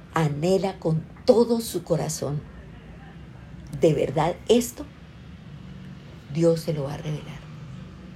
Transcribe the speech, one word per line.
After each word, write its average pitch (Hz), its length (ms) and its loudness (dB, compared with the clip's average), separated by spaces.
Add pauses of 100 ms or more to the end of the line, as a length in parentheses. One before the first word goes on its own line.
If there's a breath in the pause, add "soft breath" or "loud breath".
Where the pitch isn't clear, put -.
(120)
anhela 175 680 2
con 160 240 2 (200)
todo 233 360 6
su 185 240 -4
corazón 151 560 0 (1400)
de 156 140 8
verdad 151 400 2 (140)
esto, 240 360 4 (1500)
Dios 165 300 6
se 170 100 -2
lo 147 120 -2
va 147 100 -4
a - 40 -8
revelar. 151 400 -6 (760)